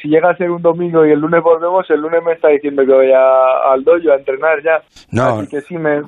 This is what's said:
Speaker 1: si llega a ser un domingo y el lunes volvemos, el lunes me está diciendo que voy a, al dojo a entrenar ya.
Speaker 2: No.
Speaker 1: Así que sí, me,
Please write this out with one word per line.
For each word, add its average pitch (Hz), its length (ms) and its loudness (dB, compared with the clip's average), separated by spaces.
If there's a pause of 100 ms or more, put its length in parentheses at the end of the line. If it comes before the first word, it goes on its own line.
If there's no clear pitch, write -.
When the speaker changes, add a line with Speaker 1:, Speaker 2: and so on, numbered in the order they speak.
Speaker 1:
si - 60 -10
llega 160 240 2
a 170 60 -8
ser 180 120 -4
un 175 120 -6
domingo 170 440 0
y 151 60 2
el 147 80 2
lunes 165 240 -2
volvemos, 170 480 0
el 147 100 0
lunes 165 240 -2
me 170 80 -2
está 160 140 -2
diciendo 143 360 0
que 131 80 2
voy 131 200 4
a, 131 600 2
al 131 120 0
dojo 165 280 0
a 139 60 4
entrenar 143 460 -4
ya. 160 180 0 (300)
Speaker 2:
No. 117 300 -2
Speaker 1:
Así - 80 -10
que 143 120 -8
sí, 170 160 -14
me, 151 300 -2